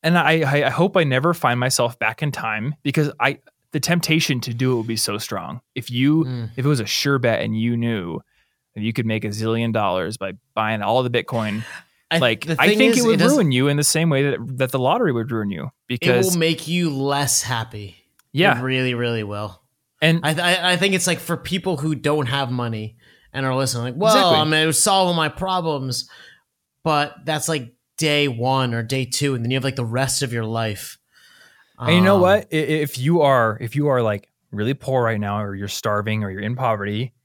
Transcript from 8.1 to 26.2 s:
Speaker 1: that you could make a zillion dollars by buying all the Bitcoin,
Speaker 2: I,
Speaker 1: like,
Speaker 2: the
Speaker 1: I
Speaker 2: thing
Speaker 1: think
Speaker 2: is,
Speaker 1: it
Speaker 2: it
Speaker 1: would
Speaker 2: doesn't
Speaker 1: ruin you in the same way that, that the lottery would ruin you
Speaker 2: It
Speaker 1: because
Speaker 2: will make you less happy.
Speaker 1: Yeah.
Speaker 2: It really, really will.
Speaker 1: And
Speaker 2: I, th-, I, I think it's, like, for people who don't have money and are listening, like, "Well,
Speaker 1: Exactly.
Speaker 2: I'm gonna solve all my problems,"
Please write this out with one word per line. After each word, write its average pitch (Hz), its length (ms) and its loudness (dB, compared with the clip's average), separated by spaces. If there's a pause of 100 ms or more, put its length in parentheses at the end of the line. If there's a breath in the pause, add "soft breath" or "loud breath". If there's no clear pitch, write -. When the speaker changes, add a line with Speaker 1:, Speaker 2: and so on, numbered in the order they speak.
Speaker 1:
that 110 60 -8
you 113 120 -4
could 117 120 -2
make 110 200 -2
a 107 40 -4
zillion 113 440 -2
dollars 92 440 -2
by 95 160 -8 (200)
buying 110 280 -2
all 113 220 2
the 123 60 0
Bitcoin, 113 540 -4 (460 loud breath)
Speaker 2:
I, 165 100 2
Speaker 1:
like, 113 260 2
Speaker 2:
the 160 120 -2
Speaker 1:
I 156 120 4
Speaker 2:
thing 214 80 4
Speaker 1:
think 247 180 6
Speaker 2:
is, 262 40 2
Speaker 1:
it 247 40 0
Speaker 2:
it 233 40 2
Speaker 1:
would 220 120 4
Speaker 2:
doesn't 262 180 6
Speaker 1:
ruin 175 140 4
you 131 160 4
in 143 80 2
the 147 80 0
same 165 260 2
way 139 220 2
that, 123 260 -6
that 127 140 0
the 135 80 -2
lottery 165 320 2
would 117 200 -2
ruin 107 180 -2
you 87 160 -6
Speaker 2:
It 135 60 -10 (280)
Speaker 1:
because 131 320 2
Speaker 2:
will 175 80 0
make 160 280 0
you 170 220 0
less 139 520 -2
happy. 110 560 -6 (340)
Speaker 1:
Yeah. 156 260 2
Speaker 2:
It 120 40 -6
really, 127 320 0
really 117 300 -2
will. 104 380 -8 (400)
Speaker 1:
And 165 220 4
Speaker 2:
I, 156 100 0
th-, 175 120 -2
I, 180 280 2
I 180 40 0
think 196 160 2
it's, 180 140 0
like, 175 120 0
for - 160 -4
people 180 420 -4
who 151 180 -2
don't 143 320 0
have 135 240 -2
money 113 460 -6 (360 soft breath)
and 135 120 -4
are 131 100 0
listening, 127 280 -2
like, 123 140 -6
"Well, 214 180 4
Speaker 1:
Exactly. 180 240 6
Speaker 2:
I'm 156 120 2
gonna 156 220 2
solve 190 360 4
all 175 60 0
my 160 120 0
problems," 160 800 -4 (760 loud breath)